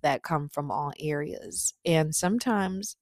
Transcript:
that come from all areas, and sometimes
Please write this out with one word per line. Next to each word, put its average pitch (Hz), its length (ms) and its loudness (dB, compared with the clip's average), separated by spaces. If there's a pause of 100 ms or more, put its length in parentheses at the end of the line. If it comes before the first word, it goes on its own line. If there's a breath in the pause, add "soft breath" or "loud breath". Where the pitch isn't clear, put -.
that 143 200 2
come 147 240 -2
from 147 240 -4
all 143 280 -2
areas, - 760 -4 (120)
and 160 300 4
sometimes 202 880 0